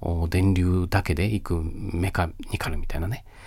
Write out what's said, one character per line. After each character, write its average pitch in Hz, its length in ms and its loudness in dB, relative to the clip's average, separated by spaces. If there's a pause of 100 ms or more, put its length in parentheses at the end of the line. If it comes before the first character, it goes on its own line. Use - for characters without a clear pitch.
お、 85 280 0
電 92 260 4
流 90 340 4
だ 98 140 2
け 87 120 0
で 95 120 2
い 107 140 -2
く 85 220 -2
メ 87 480 -4
カ 85 200 0 (200)
ニ - 80 -2
カ - 120 -6
ル 78 80 -2
み - 80 -2
た - 120 -2
い - 20 -2
な 85 80 -2
ね。 123 160 -6 (220)